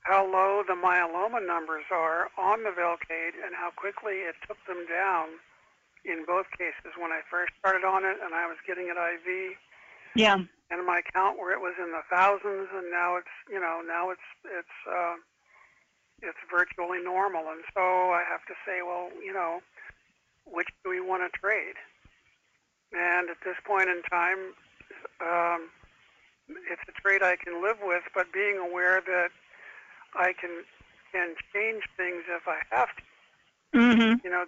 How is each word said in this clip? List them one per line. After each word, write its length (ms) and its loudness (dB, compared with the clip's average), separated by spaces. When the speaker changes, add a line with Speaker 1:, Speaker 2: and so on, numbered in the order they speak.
Speaker 1:
how 240 4
low 400 4
the 80 2
myeloma 720 2
numbers 460 -2
are 440 2
on 280 2
the 60 -2
Velcade 720 -2
and 140 -8
how 160 -4
quickly 560 -6
it 80 -6
took 200 -12
them 240 -8
down 380 2
in 220 -4
both 200 2
cases. 400 -8
When 140 -6
I 80 -4
first 300 -2
started 260 2
on 180 2
it 180 0
and 120 -8
I 120 0
was 100 -6
getting 220 -6
it 100 -4
I 260 -2
V, 320 -4
Speaker 2:
Yeah. 220 8
Speaker 1:
and 160 -4
my 140 2
count 240 4
where 140 -2
it 80 0
was 200 -4
in 100 -6
the 200 -6
thousands, 640 4
and 180 -6
now 240 0
it's, 160 -8
you 100 -6
know, 280 -2
now 240 -2
it's, 180 -10
it's, 320 -10
uh, 280 -2
it's 180 -10
virtually 500 0
normal. 460 0
And 160 -10
so 380 4
I 160 4
have 180 -6
to 80 -12
say, 160 -4
"Well, 260 -6
you 80 -10
know, 280 -2
which 240 -4
do 60 -4
we 100 -2
wanna 300 -2
trade?" 460 -2
And 380 2
at 120 -10
this 220 -6
point 240 4
in 140 0
time, 500 0
um, 500 0
it's 180 -6
a 120 -18
trade 220 4
I 140 4
can 260 -8
live 200 0
with, 220 0
but 180 0
being 260 0
aware 420 2
that 300 0
I 160 4
can, 300 -8
can 220 -2
change 300 0
things 320 -4
if 180 -6
I 140 -2
have 260 4
to, 60 -18
Speaker 2:
Mm-hmm. 500 8
Speaker 1:
you 60 -4
know, 180 0